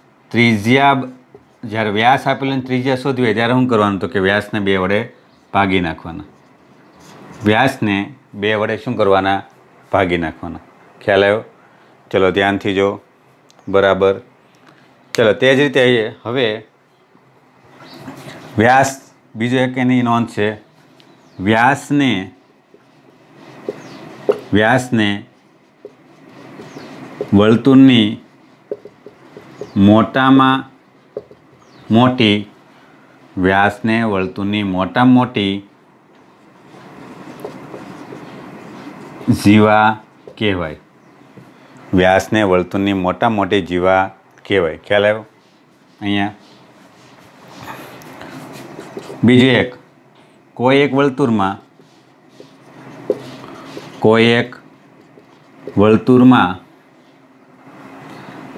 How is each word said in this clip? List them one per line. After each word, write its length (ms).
ત્રિજ્યા, 640
જ્યારે 280
વ્યાસ 320
આપેલો 260
ને 60
ત્રિજ્યા 420
શોધવી 220
હોય 80
ત્યારે 200
શું 140
કરવાનું? 320
તો 80
કે 180
વ્યાસને 340
બે 180
વડે 220
ભાગી 340
નાખવાના. 420
વ્યાસને 480
બે 220
વડે 220
શું 120
કરવાના? 440
ભાગી 320
નાખવાના. 400
ખ્યાલ 260
આવ્યો? 160
ચલો, 180
ધ્યાનથી 360
જો, 140
બરાબર. 480
ચલો, 200
તે 220
જ 40
રીતે 220
હવે 220
વ્યાસ, 320
બીજો 320
એક 180
એની 240
નોંધ 260
છે, 140
વ્યાસને, 600
વ્યાસને 560
વર્તુળની 720
મોટામાં 720
મોટી, 420
વ્યાસને 500
વર્તુળની 520
મોટામાં 400
મોટી 400
જીવા 440
કહેવાય. 420
વ્યાસને 560
વર્તુળની 460
મોટામાં 300
મોટી 340
જીવા 340
કહેવાય. 360
ખ્યાલ 200
આવ્યો? 200
અહીંયા 340
બીજું 400
એક, 80
કોઈ 260
એક 160
વર્તુળમાં, 580
કોઈ 340
એક 160
વર્તુળમાં 760